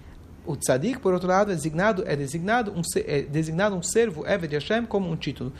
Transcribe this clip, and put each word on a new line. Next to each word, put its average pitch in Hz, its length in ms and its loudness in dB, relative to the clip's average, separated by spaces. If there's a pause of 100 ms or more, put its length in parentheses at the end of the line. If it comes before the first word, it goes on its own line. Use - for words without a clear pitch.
(440)
O 160 120 -4
tzadik, 151 420 2
por 185 160 2
outro 180 140 0
lado, 196 240 4
é - 20 0
designado, 170 500 2
é 151 120 0
designado 180 560 -2
um 170 100 -4
se-, - 240 0
é 143 160 0
designado 160 540 0
um 170 60 -4
servo, 214 440 0
Eved 165 260 0
Hashem, 214 340 0
como 196 220 0
um 160 60 -2
título. 131 460 -6